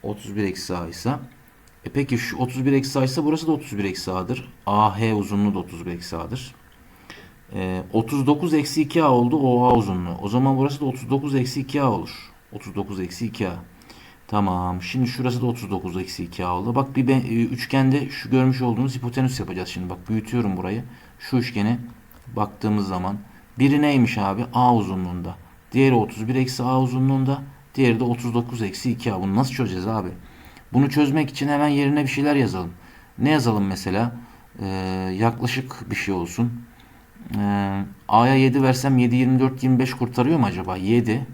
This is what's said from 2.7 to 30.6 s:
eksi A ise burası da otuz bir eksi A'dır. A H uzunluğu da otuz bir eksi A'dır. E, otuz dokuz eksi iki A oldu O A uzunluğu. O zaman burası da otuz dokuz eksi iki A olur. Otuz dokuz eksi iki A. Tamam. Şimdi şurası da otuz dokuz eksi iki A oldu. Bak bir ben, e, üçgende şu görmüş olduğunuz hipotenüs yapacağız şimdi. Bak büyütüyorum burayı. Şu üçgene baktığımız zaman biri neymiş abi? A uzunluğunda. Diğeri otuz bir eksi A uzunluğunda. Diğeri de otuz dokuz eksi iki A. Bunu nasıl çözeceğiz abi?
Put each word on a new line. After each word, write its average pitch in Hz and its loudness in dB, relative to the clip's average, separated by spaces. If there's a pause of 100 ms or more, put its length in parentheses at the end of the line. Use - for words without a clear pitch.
eksi 135 0
A 131 4
ise 147 -2
burası 156 0
da 165 2
otuz 139 -4
bir 98 -2
eksi 92 -4
A'dır. 92 -6 (140)
A 104 2
H 110 2
uzunluğu 101 0
da 95 -2
otuz 87 -10
bir 90 -6
eksi 85 -8
A'dır. - -8 (1000)
E, 92 -4 (100)
otuz 123 0
dokuz 151 2
eksi 151 0
iki 160 2
A 147 6
oldu 123 4
O 123 4
A 123 6
uzunluğu. 92 0
O 101 -6
zaman 131 4
burası 139 0
da 151 -2
otuz 127 -4
dokuz 139 -2
eksi 127 -2
iki 143 -2
A 131 4
olur. 95 -4 (420)
Otuz 101 -14
dokuz 98 -4
eksi 92 -6
iki 110 -4
A. 87 -6 (760)
Tamam. 90 0
Şimdi 127 -2
şurası 123 -2
da 123 0
otuz 113 -4
dokuz 90 -4
eksi 92 -6
iki 87 -8
A 90 -2
oldu. 104 -2
Bak 135 0
bir 127 2
ben, 135 4
e, 117 0
üçgende 131 0
şu - -10
görmüş 131 4
olduğunuz 123 0
hipotenüs 123 -2
yapacağız 92 -6
şimdi. 90 -6
Bak 90 -10
büyütüyorum 110 0
burayı. 98 -4 (340)
Şu - -4
üçgene 113 0 (580)
baktığımız 104 -2
zaman 95 -4 (420)
biri 139 4
neymiş 139 2
abi? 98 -2 (100)
A 123 6
uzunluğunda. 90 -2 (360)
Diğeri 131 6
otuz 110 0
bir 127 -2
eksi 131 -2
A 131 2
uzunluğunda. 131 0 (320)
Diğeri 120 4
de 127 2
otuz 120 -2
dokuz 120 -2
eksi 101 -4
iki 117 -2
A. 92 -2
Bunu 98 0
nasıl 131 2
çözeceğiz 92 -4
abi? 107 -2 (640)